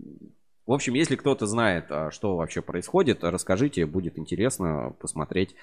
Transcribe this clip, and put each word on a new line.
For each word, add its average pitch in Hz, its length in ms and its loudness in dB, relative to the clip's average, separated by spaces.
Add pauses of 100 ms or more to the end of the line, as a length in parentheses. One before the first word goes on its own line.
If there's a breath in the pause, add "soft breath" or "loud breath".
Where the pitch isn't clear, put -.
(640)
В 110 60 0
общем, 135 220 0
если 135 240 2
кто-то 135 280 0
знает, 101 440 2
а, 76 200 -2
что 95 280 -2
вообще 82 240 -2
происходит, 107 600 0
расскажите, 92 640 2
будет 82 320 -2
интересно 82 800 -2
посмотреть, - 640 -4